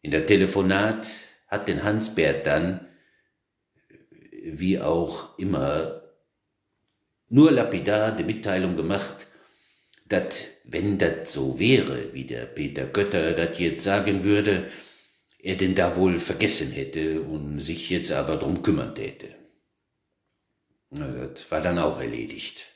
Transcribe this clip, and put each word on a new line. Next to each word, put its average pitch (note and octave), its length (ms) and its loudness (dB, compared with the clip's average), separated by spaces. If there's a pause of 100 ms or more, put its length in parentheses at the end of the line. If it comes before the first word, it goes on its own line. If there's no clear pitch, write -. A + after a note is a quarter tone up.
In D2+ 100 -6
der D#2 140 2
Telefonat G2 800 4 (400)
hat G2+ 200 -4
den F#2+ 160 -2
Hansbert F2 600 0
dann, E2+ 420 0 (1600)
wie E2 360 -2
auch E2 600 -2
immer, D2+ 640 -2 (1300)
nur D3 220 10
lapidar G#2+ 640 2
die F2 80 -4
Mitteilung F#2 520 0
gemacht, E2 520 -4 (800)
dat, - 420 -2 (160)
wenn G2 320 0
dat E2+ 300 0
so C2 320 -2
wäre, D#2 540 2
wie C2+ 120 -10
der A#1+ 200 -8
Peter C#2 400 -6
Götter E2+ 480 0
dat E2+ 260 -2
jetzt E2 240 -2
sagen G2 400 0
würde, G2+ 460 2 (720)
er F#2+ 160 -4
denn F#2 200 2
da F2+ 200 2
wohl F2+ 240 4
vergessen G2 520 0
hätte D#2 500 -4
und D2 380 -6
sich D#2+ 300 -6
jetzt E2 220 0
aber D2 260 -2
drum - 240 -2
kümmern B1+ 320 0
täte. - 360 -12 (1600)
Na, C#2+ 180 -8
dat - 420 -10
war D#2 120 -2
dann F2 180 0
auch D2+ 200 0
erledigt. - 760 -8